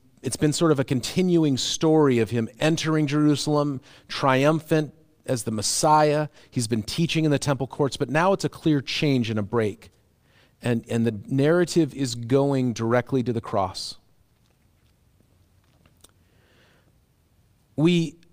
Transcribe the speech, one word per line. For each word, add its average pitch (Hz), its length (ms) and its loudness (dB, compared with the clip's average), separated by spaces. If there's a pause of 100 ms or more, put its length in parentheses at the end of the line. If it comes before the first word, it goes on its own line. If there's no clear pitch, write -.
(220)
it's - 140 -6
been 151 160 0
sort 160 220 2
of 139 60 2
a 135 40 -2
continuing 160 720 0
story 147 640 2
of 107 120 0
him 113 180 -2 (100)
entering 156 480 0
Jerusalem, 147 720 0 (300)
triumphant 147 840 0 (320)
as 123 180 -2
the 113 80 -4
Messiah. 151 760 2 (240)
He's 120 160 -4
been 110 160 -2
teaching 160 400 -2
in 156 80 2
the 135 80 2
temple 135 260 -2
courts, 135 300 -4
but 139 140 -6
now 170 240 2
it's 185 100 -2
a 147 60 -4
clear 147 320 0
change 131 480 0
and 107 100 -2
a 104 40 -4
break. 107 460 -4 (720)
And, 117 280 -2
and 113 180 0
the 107 180 -2
narrative 156 680 2
is 127 220 -4
going 127 580 0
directly 120 500 0
to 120 80 -4
the 113 80 -4
cross. - 560 -6 (3750)
We 165 400 2 (160)